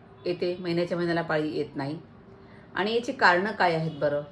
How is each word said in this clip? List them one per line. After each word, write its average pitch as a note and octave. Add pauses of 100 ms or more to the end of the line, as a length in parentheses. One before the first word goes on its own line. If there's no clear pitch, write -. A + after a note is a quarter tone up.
(260)
येते, F3+
महिन्याच्या F3
महिन्याला E3+
पाळी D#3
येत C#3+
नाही. D3 (760)
आणि G#3+
याची A#3+
कारणं G3
काय F3+
आहेत D#3+
बरं, D3 (100)